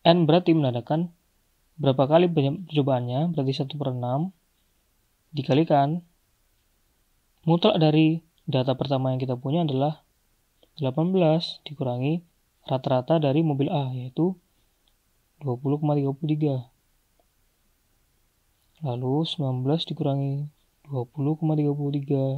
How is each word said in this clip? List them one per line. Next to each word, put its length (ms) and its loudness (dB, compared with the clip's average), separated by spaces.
N 240 6
berarti 320 4
menandakan 560 0
berapa 320 2
kali 240 4
banyak 400 -2
percobaannya, 640 0
berarti 160 0
satu 240 -6
per 160 -4
enam, 400 -4
dikalikan. 720 0
Mutlak 400 4
dari 400 4
data 320 0
pertama 320 -2
yang 80 -4
kita 160 -4
punya 320 -2
adalah 400 -4
delapan 320 -2
belas 560 0
dikurangi 560 -4
rata-rata 560 0
dari 240 2
mobil 240 0
A, 240 -2
yaitu 480 -4
dua 160 -4
puluh 160 -2
koma 240 0
tiga 160 -2
puluh 160 -4
tiga. 240 0
Lalu 480 -2
sembilan 400 -4
belas 160 0
dikurangi 640 -4
dua 160 -6
puluh 320 -4
koma 240 0
tiga 160 0
puluh 160 -4
tiga. 320 -2